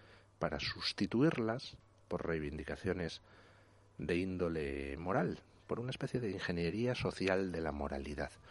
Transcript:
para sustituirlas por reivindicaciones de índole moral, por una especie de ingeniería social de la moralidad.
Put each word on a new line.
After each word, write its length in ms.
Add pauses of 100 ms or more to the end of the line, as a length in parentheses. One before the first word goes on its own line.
(400)
para 200
sustituirlas 1160 (300)
por 180
reivindicaciones 960 (760)
de 200
índole 800
moral, 420 (280)
por 120
una 100
especie 300
de 120
ingeniería 640
social 560
de 100
la 100
moralidad. 600 (200)